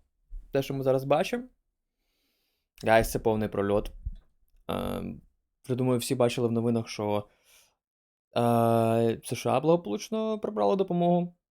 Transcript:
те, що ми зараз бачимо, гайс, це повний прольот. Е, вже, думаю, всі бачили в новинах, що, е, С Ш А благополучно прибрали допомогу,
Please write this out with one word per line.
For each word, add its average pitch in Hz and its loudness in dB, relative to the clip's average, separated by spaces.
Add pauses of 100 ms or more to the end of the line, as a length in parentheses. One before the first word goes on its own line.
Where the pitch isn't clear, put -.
(520)
те, 139 0
що 139 -8
ми 135 -4
зараз 131 2
бачимо, 180 0 (1400)
гайс, 113 4
це 101 -4
повний 107 0
прольот. 101 0 (800)
Е, - -6 (640)
вже, 127 -4
думаю, 127 0
всі 135 -2
бачили 120 0
в 113 0
новинах, 117 0
що, 104 -4 (1080)
е, 120 2 (800)
С - -6
Ш - -4
А 123 2
благополучно 208 -2
прибрали 208 0
допомогу, 175 2 (160)